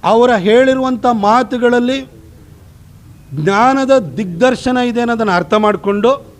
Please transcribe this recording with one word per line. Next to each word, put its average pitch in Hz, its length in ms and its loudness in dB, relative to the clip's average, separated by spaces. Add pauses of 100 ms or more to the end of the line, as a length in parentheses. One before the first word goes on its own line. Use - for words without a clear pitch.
ಅವರ 233 320 2
ಹೇಳಿರುವಂಥ 254 760 0
ಮಾತುಗಳಲ್ಲಿ 240 960 0 (1200)
ಜ್ಞಾನದ 247 640 2 (200)
ದಿಗ್ದರ್ಶನ 233 600 -2
ಇದೆ 240 220 -2
ಅನ್ನೋದನ್ನು 226 340 -2
ಅರ್ಥ 175 200 0
ಮಾಡಿಕೊಂಡು 214 720 0 (140)